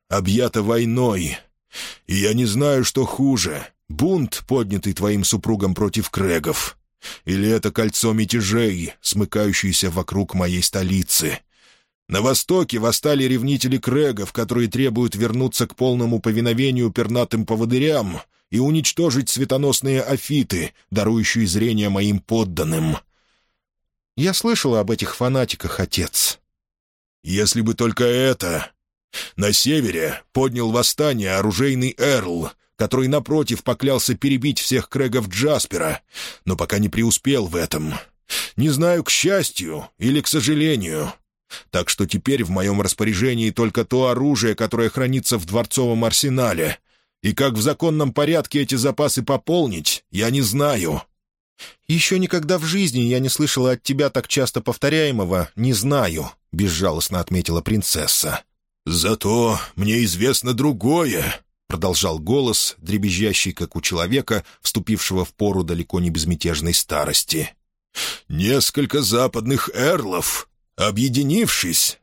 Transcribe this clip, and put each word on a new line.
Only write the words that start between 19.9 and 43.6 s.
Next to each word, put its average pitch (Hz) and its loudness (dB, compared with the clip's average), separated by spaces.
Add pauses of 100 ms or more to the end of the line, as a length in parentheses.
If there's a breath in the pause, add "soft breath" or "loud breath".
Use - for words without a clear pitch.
афиты, 127 -2 (180 soft breath)
дарующие 110 0
зрение 107 0
моим 101 2
подданным». 80 -2 (1160)
«Я 180 2
слышала 143 2
об 98 0
этих 104 -4
фанатиках, 123 -2
отец». - -2 (800)
«Если 101 0
бы 110 0
только 117 0
это. 120 0 (640 loud breath)
На 101 0
севере 104 0 (100)
поднял 120 0
восстание 117 0
оружейный 127 0
Эрл, 95 0 (240)
который, 127 0
напротив, 143 0
поклялся 131 0
перебить 139 0
всех - 0
крэгов 127 -2
Джаспера, 131 -2 (420 loud breath)
но 92 -2
пока 87 -2
не 104 2
преуспел 117 2
в 82 -4
этом. 80 -4 (640 loud breath)
Не 147 4
знаю, 165 2
к - -2
счастью 92 0 (100)
или 135 2
к - -2
сожалению. 147 0 (580 loud breath)
Так 90 -2
что - 0
теперь 123 0
в 82 -2
моем 98 2
распоряжении 110 0
только 117 0